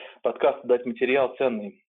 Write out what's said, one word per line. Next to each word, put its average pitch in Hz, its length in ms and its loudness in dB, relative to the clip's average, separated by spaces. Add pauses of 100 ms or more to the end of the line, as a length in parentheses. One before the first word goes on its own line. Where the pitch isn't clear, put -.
(240)
подкаста 123 440 0
дать 123 180 4
материал 127 520 0
ценный, 110 540 -2